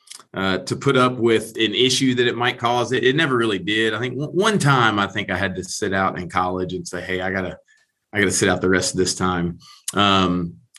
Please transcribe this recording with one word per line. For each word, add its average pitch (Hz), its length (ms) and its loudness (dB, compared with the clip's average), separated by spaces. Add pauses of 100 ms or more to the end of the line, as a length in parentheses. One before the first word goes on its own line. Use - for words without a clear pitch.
(340)
uh, 95 240 0
to - 180 -6
put 135 220 0
up 127 200 2
with 110 380 2
an 110 180 0
issue 127 420 2
that 123 120 2
it 113 80 0
might 123 220 -2
cause. 120 340 0
It, 131 140 0
it 135 100 4
never 147 220 0
really 110 220 0
did. 107 340 0
I 107 60 -4
think 127 200 -6
w-, 147 180 -6
one 208 220 2
time, 120 400 4
I 98 80 0
think 98 220 -6
I 92 80 -2
had 92 180 -2
to 92 80 -6
sit 95 300 -4
out 95 260 0
in 87 80 -8
college 92 460 -2
and 87 120 -8
say, 87 160 -8
"Hey, 92 200 -4
I 92 100 -2
gotta, 92 260 -4 (540)
I 104 80 -2
gotta 95 120 4
sit 95 180 2
out 90 100 2
the 90 80 0
rest 92 260 2
of 90 40 -6
this 90 180 0
time." 87 440 -2 (340)
Um, 92 600 2 (240)